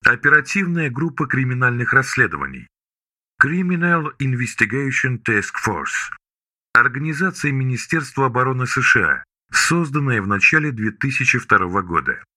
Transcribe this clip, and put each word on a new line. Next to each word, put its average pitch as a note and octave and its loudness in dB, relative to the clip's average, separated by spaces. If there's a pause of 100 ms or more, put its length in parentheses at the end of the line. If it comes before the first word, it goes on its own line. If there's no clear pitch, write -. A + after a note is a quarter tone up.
Оперативная D3+ 2
группа C#3+ -4
криминальных B2 0
расследований. C#2+ 0 (720)
Criminal E3+ 0 (120)
Investigation B2+ -2
Task G#2 0 (120)
Force. D#2+ -4 (640)
Организация C#3+ 0
Министерства C3+ -4
обороны B2+ 0
С C3 -2
Ш - 4
А, D2+ 0 (280)
созданная C#3+ 2
в F#2+ -2
начале D3 2
две A2 -2
тысячи C3 0
второго F#2+ 2
года. E2 -2 (140)